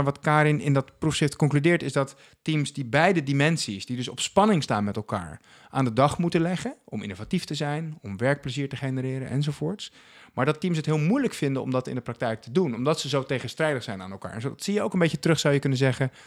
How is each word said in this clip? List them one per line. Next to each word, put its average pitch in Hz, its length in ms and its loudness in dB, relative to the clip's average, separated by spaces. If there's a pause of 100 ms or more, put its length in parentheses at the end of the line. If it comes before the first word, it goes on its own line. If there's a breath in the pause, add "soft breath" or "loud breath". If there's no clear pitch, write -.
maar 139 100 0
wat - 100 -8
Karin 151 380 4
in 147 120 2
dat 135 260 0
proefschrift 151 380 0
concludeert, 151 460 4
is 135 100 -4
dat 135 240 -2 (260 soft breath)
teams 151 300 0
die 139 120 -6
beide 156 380 4
dimensies, 139 640 0
die 127 100 -6
dus 120 120 -6
op - 120 -10
spanning 196 420 4
staan 104 220 0
met 101 120 -4
elkaar, 92 440 -6 (300 soft breath)
aan 135 140 0
de 120 80 0
dag 139 260 4
moeten 170 220 2
leggen 185 340 -2 (100)
om - 180 -8
innovatief 107 420 -4
te - 100 -8
zijn, 151 480 -4
om 101 140 -8
werkplezier 135 520 -2
te 135 80 -10
genereren 131 520 -4
enzovoorts. 147 640 -4 (420 loud breath)
Maar 123 100 0
dat 151 160 0
teams 175 160 0
het 156 100 -4
heel 156 120 2
moeilijk 214 360 0
vinden 135 280 -2
om - 80 -6
dat 127 160 -2
in 135 80 -6
de 127 60 -4
praktijk 113 420 -4
te 117 100 -16
doen, 156 220 2
omdat 139 260 0
ze 147 80 -6
zo 135 160 0
tegenstrijdig 131 580 -2
zijn 95 200 -8
aan 92 80 -12
elkaar. 95 220 -10
En 101 80 -8
zo, 139 80 -4
dat - 140 -12
zie 196 120 -2
je 208 80 0
ook 214 100 -2
een 185 60 2
beetje 170 200 2
terug, 165 200 2
zou 143 160 4
je 143 60 4
kunnen 135 180 0
zeggen, 131 340 2 (140 loud breath)